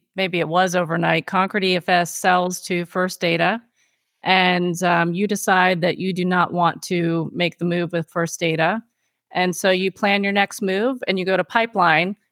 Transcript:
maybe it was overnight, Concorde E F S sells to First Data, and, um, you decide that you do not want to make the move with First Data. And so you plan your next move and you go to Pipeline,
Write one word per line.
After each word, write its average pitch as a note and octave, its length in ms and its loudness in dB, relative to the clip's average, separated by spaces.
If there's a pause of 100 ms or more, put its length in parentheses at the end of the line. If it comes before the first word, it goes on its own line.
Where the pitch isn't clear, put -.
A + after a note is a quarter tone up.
(140)
maybe F#3 240 -2
it D#3 100 0
was F3+ 260 2
overnight, E3 520 0
Concorde F#3+ 380 0
E F#3 120 2
F E3 120 -4
S F3 260 2
sells F3+ 480 0
to F3 220 -4
First F3+ 360 -4
Data, E3+ 400 0 (600)
and, F3+ 600 2
um, F3 300 2
you F#3+ 140 -2
decide F#3 540 0
that E3+ 180 0
you F#3+ 140 -4
do F3+ 120 -4
not F3+ 280 0
want E3+ 320 0
to E3 500 -2
make E3+ 240 -2
the - 60 -4
move E3+ 280 -2
with E3+ 160 -4
First E3+ 300 -4
Data. E3+ 440 0 (500)
And F3+ 240 0
so G3 140 2
you F#3 200 0
plan G3+ 340 0
your G3+ 80 0
next G3+ 300 0
move G#3+ 460 -2
and F#3+ 100 0
you F#3 60 -2
go F#3+ 120 2
to F3+ 80 0
Pipeline, F#3+ 720 2 (140)